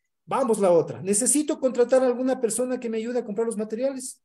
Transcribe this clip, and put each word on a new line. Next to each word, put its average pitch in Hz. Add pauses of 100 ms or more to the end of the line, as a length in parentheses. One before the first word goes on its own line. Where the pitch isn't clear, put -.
(260)
Vamos 226
la 190
otra. 143
Necesito 254
contratar 247
a 262
alguna 254
persona 247
que 233
me 226
ayude 240
a 233
comprar 220
los 202
materiales. 254